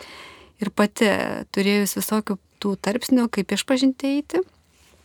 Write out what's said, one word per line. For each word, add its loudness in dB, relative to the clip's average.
Ir -2
pati 2
turėjus 2
visokių -2
tų -2
tarpsnių, 2
kaip -2
išpažinti 0
eiti. -2